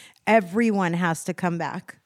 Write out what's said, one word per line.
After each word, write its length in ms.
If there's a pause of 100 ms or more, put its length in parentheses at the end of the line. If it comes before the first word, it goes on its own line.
(260)
everyone 680
has 300
to 100
come 240
back. 480